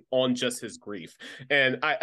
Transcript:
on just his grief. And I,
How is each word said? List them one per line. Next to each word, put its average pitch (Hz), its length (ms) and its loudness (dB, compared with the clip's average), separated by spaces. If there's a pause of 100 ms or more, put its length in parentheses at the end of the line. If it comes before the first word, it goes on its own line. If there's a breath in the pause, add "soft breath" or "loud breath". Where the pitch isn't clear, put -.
on 131 240 2
just 123 260 -2
his 110 180 -10
grief. 92 360 -12 (380 loud breath)
And 131 320 4
I, 151 200 2